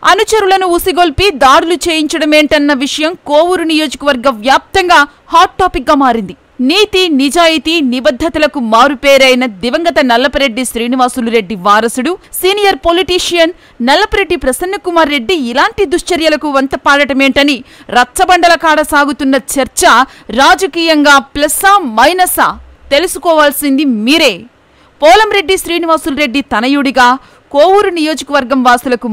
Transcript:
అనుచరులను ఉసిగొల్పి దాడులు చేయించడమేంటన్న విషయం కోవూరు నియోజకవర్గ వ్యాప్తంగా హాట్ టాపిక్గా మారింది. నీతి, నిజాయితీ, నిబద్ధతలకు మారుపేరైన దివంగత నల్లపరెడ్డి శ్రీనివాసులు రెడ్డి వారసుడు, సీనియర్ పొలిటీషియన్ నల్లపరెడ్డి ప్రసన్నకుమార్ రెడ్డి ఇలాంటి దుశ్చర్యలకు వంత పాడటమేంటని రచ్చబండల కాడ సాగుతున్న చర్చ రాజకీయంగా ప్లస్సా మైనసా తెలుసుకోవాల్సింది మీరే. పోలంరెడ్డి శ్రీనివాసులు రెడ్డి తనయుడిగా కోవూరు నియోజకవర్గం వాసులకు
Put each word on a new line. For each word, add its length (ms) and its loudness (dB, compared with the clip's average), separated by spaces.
అనుచరులను 560 0
ఉసిగొల్పి 640 0
దాడులు 300 2
చేయించడమేంటన్న 1000 0
విషయం 280 -4
కోవూరు 440 0
నియోజకవర్గ 580 -2
వ్యాప్తంగా 560 2
హాట్ 280 2
టాపిక్గా 340 0
మారింది. 420 -2
నీతి, 480 0
నిజాయితీ, 720 0
నిబద్ధతలకు 800 -2
మారుపేరైన 880 2
దివంగత 520 -4
నల్లపరెడ్డి 540 -2
శ్రీనివాసులు 640 -4
రెడ్డి 240 -2
వారసుడు, 520 0
సీనియర్ 460 0
పొలిటీషియన్ 640 0
నల్లపరెడ్డి 540 0
ప్రసన్నకుమార్ 800 -4
రెడ్డి 180 -2
ఇలాంటి 500 -2
దుశ్చర్యలకు 680 -2
వంత 240 -2
పాడటమేంటని 800 0
రచ్చబండల 640 2
కాడ 280 0
సాగుతున్న 520 0
చర్చ 300 -4
రాజకీయంగా 760 2
ప్లస్సా 600 0
మైనసా 800 0
తెలుసుకోవాల్సింది 920 0
మీరే. 480 0
పోలంరెడ్డి 540 2
శ్రీనివాసులు 600 -2
రెడ్డి 240 -2
తనయుడిగా 680 0
కోవూరు 440 4
నియోజకవర్గం 640 -2
వాసులకు 500 0